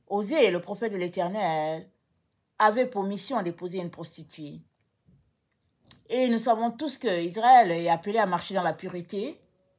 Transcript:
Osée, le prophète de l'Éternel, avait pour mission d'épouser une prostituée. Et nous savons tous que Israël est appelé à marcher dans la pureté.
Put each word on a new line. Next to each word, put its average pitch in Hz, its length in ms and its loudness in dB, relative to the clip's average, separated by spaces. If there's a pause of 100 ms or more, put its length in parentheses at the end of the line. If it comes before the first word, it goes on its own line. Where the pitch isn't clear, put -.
Osée, 214 420 2
le 175 100 0
prophète 202 320 -6
de 196 60 -6
l'Éternel, 175 920 -4 (720)
avait 214 280 4
pour 202 160 -4
mission 202 400 -4
d'épouser 175 360 -8
une 175 120 -6
prostituée. 160 720 -16 (1500)
Et 254 200 2
nous 233 100 2
savons 226 320 0
tous 262 280 -8
que 180 240 -2
Israël 220 480 6
est 170 180 -2
appelé 202 300 0
à 208 80 4
marcher 175 280 -4
dans 190 80 0
la 160 120 0
pureté. 185 640 -8 (380)